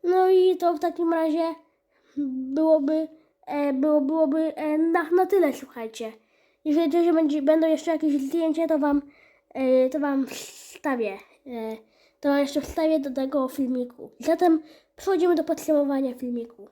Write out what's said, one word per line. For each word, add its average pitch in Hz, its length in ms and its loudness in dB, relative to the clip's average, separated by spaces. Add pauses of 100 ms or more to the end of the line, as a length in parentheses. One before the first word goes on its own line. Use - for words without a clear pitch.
No 370 240 2
i 370 280 4
to 349 180 0
w 302 60 -6
takim 339 320 -2
razie 320 420 0 (640)
byłoby, 294 920 0 (380)
e, 285 260 -2
było, 302 280 2
byłoby, 311 540 0
e, 302 240 -2
na, 330 320 0
na 359 160 4
tyle, 359 260 2
słuchajcie. 226 600 -12 (520)
Jeżeli 302 280 2
to, 339 120 4
że 339 80 4
będzie, 302 300 2
będą 320 260 4
jeszcze 320 220 0
jakieś 302 300 0
zdjęcia, 320 460 -2
to 311 120 0
wam, 285 240 0 (520)
e, 262 360 2
to 302 100 -4
wam 269 260 -2
wstawię, - 920 -8 (280)
e, 220 300 -10 (440)
to 294 80 -2
wam 277 100 2
jeszcze 285 220 0
wstawię 311 380 0
do 277 120 -4
tego 269 380 -2
filmiku. 254 680 -6
Zatem 320 440 2 (340)
przechodzimy 359 380 2
do 311 100 0
podsumowania 285 680 0
filmiku. 240 580 -10